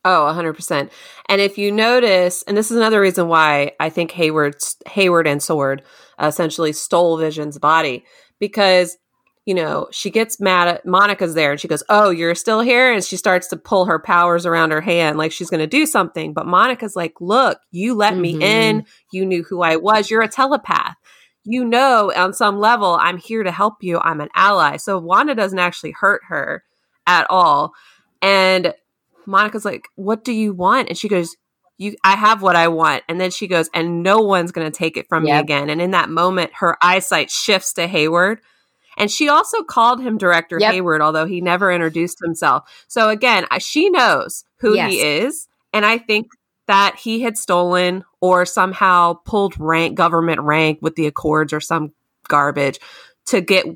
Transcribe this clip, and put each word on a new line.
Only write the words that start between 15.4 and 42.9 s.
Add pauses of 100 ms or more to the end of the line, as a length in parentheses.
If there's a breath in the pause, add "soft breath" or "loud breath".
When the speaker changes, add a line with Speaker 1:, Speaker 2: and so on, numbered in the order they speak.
Speaker 1:
gonna
do
something.
But
Monica's
like,
"Look, (120)
you
let
me
Speaker 2:
Mm-hmm.
Speaker 1:
in. (280 soft breath)
You
knew
who
I
was.
You're
a
telepath." (480 soft breath)
You
know,
on
some
level,
I'm
here
to
help
you.
I'm
an
ally.
So
Wanda
doesn't
actually
hurt
her (440)
at
all. (480 soft breath)
And (520)
Monica's
like, (100)
"What
do
you
want?"
And
she
goes, (420)
"You,
I
have
what
I
want."
And
then
she
goes,
"And
no
one's
gonna
take
it
from
me
Speaker 2:
Yep.
Speaker 1:
again."
And
in
that
moment,
her
eyesight
shifts
to
Hayward. (560 soft breath)
And
she
also
called
him
Director
Speaker 2:
Yep.
Speaker 1:
Hayward,
although
he
never
introduced
himself. (240 loud breath)
So